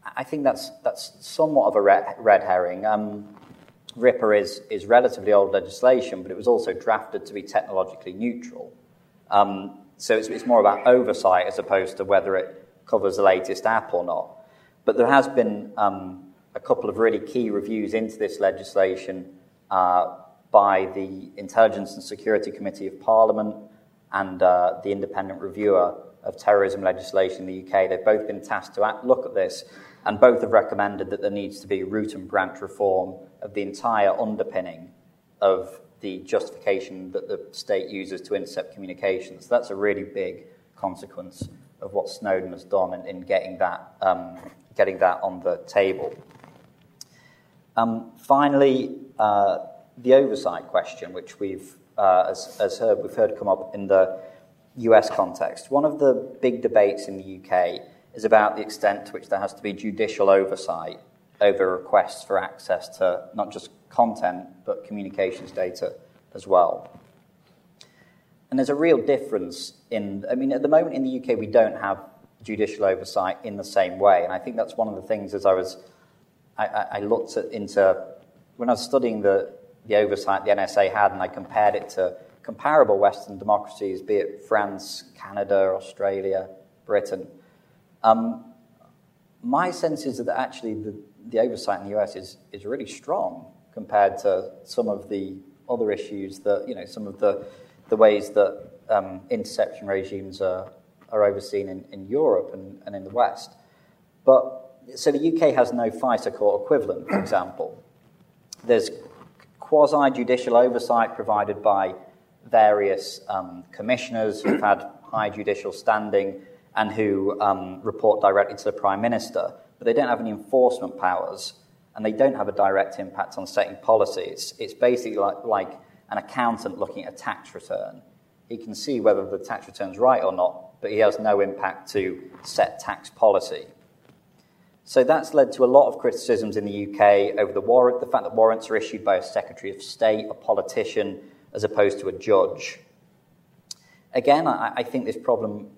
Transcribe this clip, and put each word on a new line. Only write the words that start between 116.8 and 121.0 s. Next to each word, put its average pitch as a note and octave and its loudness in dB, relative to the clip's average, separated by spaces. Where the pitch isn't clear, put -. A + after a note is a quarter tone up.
who, G2+ -2
um, F#2+ -2
report G#2+ 2
directly G2 2
to - -12
the G#2 0
Prime G2 -2
Minister, G#2+ -4
but - -12
they A2+ 2
don't C3 2
have A2+ 0
any A2+ -6
enforcement A#2 2
powers F2+ -2